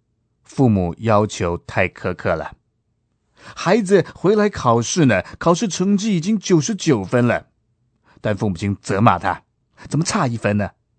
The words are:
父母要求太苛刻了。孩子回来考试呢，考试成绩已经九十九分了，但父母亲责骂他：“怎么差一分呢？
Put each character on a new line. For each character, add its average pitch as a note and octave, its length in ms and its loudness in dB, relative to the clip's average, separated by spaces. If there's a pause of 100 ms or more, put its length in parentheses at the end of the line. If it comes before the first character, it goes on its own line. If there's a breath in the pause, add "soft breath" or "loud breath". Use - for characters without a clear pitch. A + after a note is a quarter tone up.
(440)
父 - 240 0
母 F#2 300 0
要 G#2+ 280 2
求 F2 340 -4
太 - 280 -2
苛 - 260 -8
刻 E2 220 -4
了。 D#2 220 -10 (1000 loud breath)
孩 G#3 260 2
子 F#3 320 2
回 G3+ 220 0
来 G#3 140 2
考 A#2+ 320 2
试 D3+ 240 0
呢， G2+ 180 2 (140 loud breath)
考 E3+ 160 2
试 G3 160 -2
成 G3 260 0
绩 G3 220 0
已 - 20 0
经 G3+ 180 -2
九 F3+ 220 2
十 G3+ 160 -2
九 C3 260 0
分 A#2+ 240 0
了， F#2+ 220 -2 (720 soft breath)
但 G#2+ 160 -2
父 G#2 140 -2
母 F2 80 -4
亲 G2+ 240 -2
责 G2 180 -4
骂 G#2 180 4
他 F#2 260 -6 (440 loud breath)
：“怎 D3 100 -4
么 D#3+ 60 0
差 F#3 240 -2
一 A#2 80 -4
分 G#2 220 -2
呢？ G2 140 -4 (280)